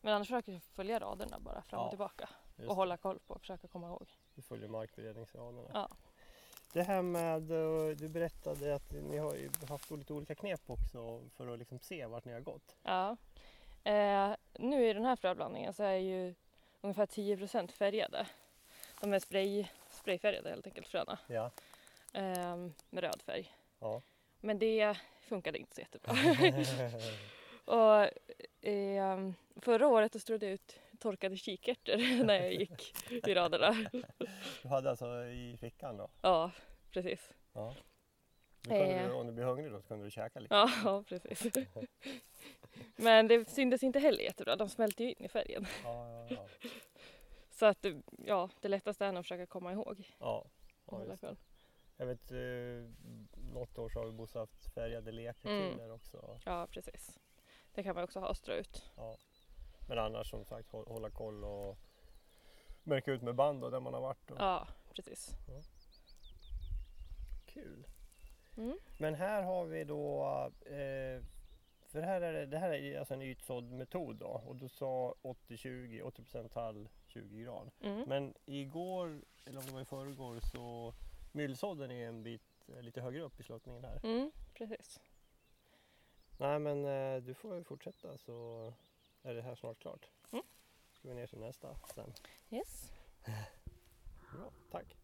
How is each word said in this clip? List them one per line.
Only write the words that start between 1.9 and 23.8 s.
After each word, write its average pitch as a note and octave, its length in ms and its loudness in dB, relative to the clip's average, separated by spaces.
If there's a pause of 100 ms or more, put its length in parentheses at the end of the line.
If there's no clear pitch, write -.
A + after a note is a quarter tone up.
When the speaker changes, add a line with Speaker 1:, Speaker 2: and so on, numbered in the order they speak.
Speaker 1:
tillbaka. - 380 -8 (180)
Speaker 2:
just - 120 -20
Speaker 1:
Och - 80 -12
Speaker 2:
det. D3+ 80 -2
Speaker 1:
hålla F3+ 220 2
koll F#3+ 300 -4
på - 80 -10
och - 60 -12
försöka F3+ 280 -14
komma E3+ 200 -10
ihåg. F3+ 200 -12 (260)
Speaker 2:
Du C3+ 80 -18
följer A2 260 -10
markberedningsraderna. A2+ 1040 -10
Speaker 1:
Ja. G#3 140 -2 (840)
Speaker 2:
Det E3+ 100 4
här F#3+ 200 4
med, E3 480 2
eh, D#3+ 460 2
du D3+ 120 -6
berättade D#3 680 -2
att - 180 -6
ni D3 260 -4
har D3+ 160 0
ju C#3 160 -6 (180)
haft C#3+ 220 -6
lite D3+ 220 -8
olika D3 220 -6
knep F#3 320 -4
också A#2+ 560 -4 (140)
för B2+ 160 -10
att A#2 60 -8
liksom B2 200 -12
se D3 280 -10
vart A#2 180 -8
ni A#2+ 80 -10
har A#2 80 -8
gått. - 420 -14
Speaker 1:
Ja. F#3+ 340 0 (680)
Eh, G3+ 500 6 (240)
nu B3 320 6
i - 20 4
den G#3 120 2
här B3+ 120 6
fröblandningen - 560 0
så G#3 100 -2
är G3 140 4
ju F#3 380 0 (460)
ungefär G3+ 260 4
tio G3+ 300 2
procent F#3+ 360 -2
färgade. G3+ 540 2 (760)
De G#3 140 2
är G3 40 6
spray, G3 480 2 (240)
sprayfärgade - 600 0
helt - 160 -8
enkelt, - 220 -12
fröna. - 380 -2
Speaker 2:
Ja. A#2 240 -2 (640)
Speaker 1:
Ehm, F3+ 580 -2 (180)
med F3+ 140 -4
röd - 220 -2
färg. - 280 -6 (240)
Speaker 2:
Ja. A2+ 240 -4 (380)